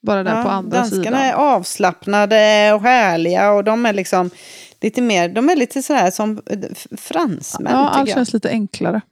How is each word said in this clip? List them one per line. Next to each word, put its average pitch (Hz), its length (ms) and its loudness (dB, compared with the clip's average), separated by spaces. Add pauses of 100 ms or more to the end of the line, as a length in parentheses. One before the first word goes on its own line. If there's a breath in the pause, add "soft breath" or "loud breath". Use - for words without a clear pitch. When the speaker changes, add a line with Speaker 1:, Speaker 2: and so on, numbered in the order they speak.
Speaker 1:
Bara 208 220 -2
där 190 140 -2
Speaker 2:
Ja, 233 60 -2
Speaker 1:
på 196 60 0
andra 220 280 -2
Speaker 2:
danskarna 196 260 -2
Speaker 1:
sidan. 226 180 -2
Speaker 2:
är 262 120 0
avslappnade 208 1400 2
och 208 80 2
härliga 196 680 2
och 202 120 2
de 220 220 0
är 214 80 2
liksom 185 360 -2 (520 loud breath)
lite 220 200 -2
mer, 190 280 2
de 226 200 0
är 359 60 4
lite 277 280 -2
sådär 208 280 2
som, 214 340 -4
eh, 202 140 -8 (120)
f-, - 160 -16 (100)
fransmän, - 760 -6
Speaker 1:
Ja, 277 140 2
Speaker 2:
tycker - 120 0
Speaker 1:
allt 277 100 0
Speaker 2:
jag. 202 60 -2
Speaker 1:
känns 247 180 -2
lite 220 160 -2
enklare. 202 520 -4 (100)